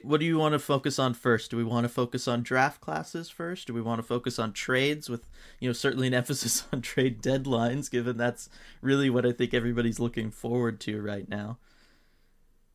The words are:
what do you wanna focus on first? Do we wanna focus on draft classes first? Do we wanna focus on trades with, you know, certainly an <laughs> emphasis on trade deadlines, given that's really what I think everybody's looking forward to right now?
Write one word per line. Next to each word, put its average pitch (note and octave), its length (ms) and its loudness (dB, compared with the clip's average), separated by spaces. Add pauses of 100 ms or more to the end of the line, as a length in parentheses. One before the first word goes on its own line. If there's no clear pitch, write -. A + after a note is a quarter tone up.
what D3 160 2
do E3 60 0
you D#3+ 120 4
wanna D3+ 220 2
focus C#3 400 0
on C3 120 2
first? A#2 380 2
Do A#2 60 -4
we A#2 80 0
wanna A#2+ 240 0
focus B2 400 -2
on A#2+ 160 0
draft C3 360 2
classes D#3+ 480 -8
first? E3+ 380 -10
Do A#2 80 -8
we A#2 80 -2
wanna A2+ 220 -2
focus A#2+ 340 -4
on A2+ 140 -2
trades C#3 580 0
with, A#2 160 -8 (320)
you B2+ 100 -2
know, B2 40 0
certainly C3 340 0
an B2+ 80 2
<laughs> B2 80 4
emphasis - 500 -2
on C3 100 -4
trade B2+ 380 0
deadlines, C3 720 0
given A#2+ 260 0
that's A#2+ 320 -2 (320)
really C3+ 300 4
what A#2+ 160 4
I B2 60 4
think B2 220 0
everybody's A#2 440 2
looking A#2 320 -2
forward A#2 520 -2
to G#2+ 200 -4
right G2+ 260 -6
now? G#2 300 -8 (1160)